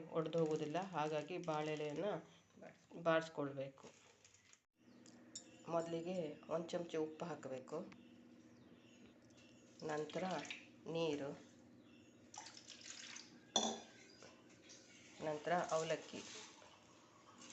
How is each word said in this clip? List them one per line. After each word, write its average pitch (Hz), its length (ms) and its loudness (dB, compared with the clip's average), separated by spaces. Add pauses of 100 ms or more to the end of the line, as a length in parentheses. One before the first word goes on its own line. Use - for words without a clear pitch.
(120)
ಒಡೆದು 160 260 4
ಹೋಗುವುದಿಲ್ಲ, 156 400 6 (120)
ಹಾಗಾಗಿ 156 540 2
ಬಾಳೆಲೆಯನ್ನು 156 680 2 (920)
ಬಾಡಿಸ್ಕೊಳ್ಬೇಕು. 143 840 4 (1800)
ಮೊದಲಿಗೆ 170 480 4 (320)
ಒಂದು 170 200 2
ಚಮಚ 170 320 0
ಉಪ್ಪು 156 240 0
ಹಾಕಬೇಕು, 143 540 -4 (2000)
ನಂತರ 156 400 0 (640)
ನೀರು, 147 420 2 (4000)
ನಂತರ 151 340 2 (160)
ಅವಲಕ್ಕಿ 160 500 2 (1300)